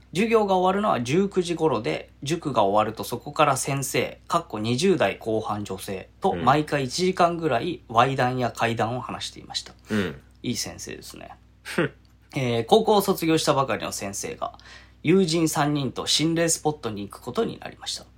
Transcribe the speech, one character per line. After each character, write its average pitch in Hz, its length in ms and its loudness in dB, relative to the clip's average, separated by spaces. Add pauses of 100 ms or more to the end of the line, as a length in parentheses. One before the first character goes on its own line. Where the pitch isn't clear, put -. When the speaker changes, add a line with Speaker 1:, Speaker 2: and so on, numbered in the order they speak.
(120)
Speaker 1:
授 202 160 0
業 220 180 4
が 190 100 2
終 185 100 4
わ 190 100 4
る 208 60 0
の 214 80 0
は 123 120 2
十 170 260 2
九 190 140 0
時 170 120 -2
頃 156 260 2
で、 151 300 -6 (120)
塾 151 300 -4
が 110 120 4
終 98 120 2
わ 107 140 4
る 107 60 -12
と 101 80 -8
そ - 120 -6
こ - 160 -10
か 156 120 4
ら 143 120 4
先 139 280 -2
生、 - 420 -2
か 170 140 0
っ 170 80 -14
こ 110 100 -8
二 113 180 0
十 175 200 4
代 101 220 2
後 110 220 -2
半 104 240 -4
女 95 140 -8
性 95 320 -10 (100)
と、 190 120 2
Speaker 2:
う - 20 -2
ん。 175 100 -4
Speaker 1:
毎 147 220 4
回 143 180 -2
一 170 220 -2
時 185 80 2
間 170 220 2
ぐ 165 120 -2
ら 127 120 2
い、 175 280 -6
話 127 280 4
談 127 220 0
や 120 120 0
怪 117 240 -2
談 113 240 -2
を - 20 -6
話 - 260 -10
し - 40 -10
て - 80 -20
い - 60 -20
ま - 100 -16
し - 80 -6
た。 - 100 -18 (160)
Speaker 2:
う 107 60 -2
ん。 87 260 -2 (220)
Speaker 1:
い 127 80 -4
い 113 60 -2
先 87 220 -6
生 - 180 -12
で - 60 -18
す - 140 -18
ね。 50 140 -16 (320)
Speaker 2:
ふ - 200 -2
ん。 139 100 -2 (420)
Speaker 1:
え 120 260 0
ー、 113 40 -2
高 208 200 6
校 208 120 4
を 202 40 6
卒 190 240 0
業 160 140 4
し 156 60 0
た 147 100 2
ば 135 120 2
か 110 100 -2
り - 80 -6
の 98 80 -6
先 101 220 -8
生 - 200 -8
が、 - 240 -10 (460)
友 185 200 6
人 160 240 2
三 147 260 0
人 143 180 -2
と - 160 -6
心 165 260 2
霊 165 140 2
ス 160 100 0
ポ 151 120 0
ッ 151 80 -8
ト 220 120 -6
に 202 180 -8
行 - 100 -18
く - 40 -20
こ 123 80 -10
と 226 140 -2
に - 160 -8
な - 100 -14
り - 80 -20
ま - 80 -14
し - 80 -8
た。 - 100 -14 (140)